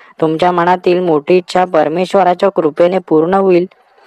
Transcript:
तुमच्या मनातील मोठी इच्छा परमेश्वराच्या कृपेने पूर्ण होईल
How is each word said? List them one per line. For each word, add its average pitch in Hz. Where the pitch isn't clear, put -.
तुमच्या 160
मनातील 180
मोठी 175
इच्छा 180
परमेश्वराच्या 180
कृपेने 170
पूर्ण 165
होईल 190